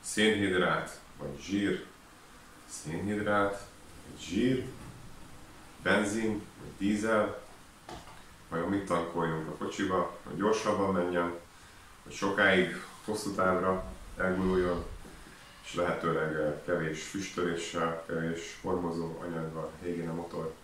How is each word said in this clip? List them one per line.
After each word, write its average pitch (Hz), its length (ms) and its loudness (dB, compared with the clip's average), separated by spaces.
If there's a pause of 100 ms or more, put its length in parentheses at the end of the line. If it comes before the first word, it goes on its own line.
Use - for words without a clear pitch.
(160)
Szénhidrát 95 840 4 (180)
vagy 71 240 -8
zsír, 98 440 0 (840)
szénhidrát 101 960 0 (400)
vagy - 140 -16
zsír, 120 440 2 (1200)
benzin 107 480 4
vagy - 460 -8
dízel, 104 640 2 (1080)
vajon 85 200 -2
mit 98 160 2
tankoljunk 82 640 0
a - 100 -6
kocsiba, 92 680 0
hogy - 120 -8
gyorsabban 101 580 4
menjen, 87 400 2 (680)
hogy - 100 -14
sokáig, 95 640 6 (300)
hosszú 104 260 -2
távra 92 540 4 (320)
elguruljon, 92 680 4 (800)
és - 120 -10
lehetőleg, 80 600 2
eh, 76 180 2 (120)
kevés 80 380 0
füstöléssel, 85 1040 -2
kevés 82 540 -2
hormozó 85 600 -2
anyaggal 80 500 -6 (120)
égjen 82 260 -2
a 82 40 -4
motor. 85 400 -6 (100)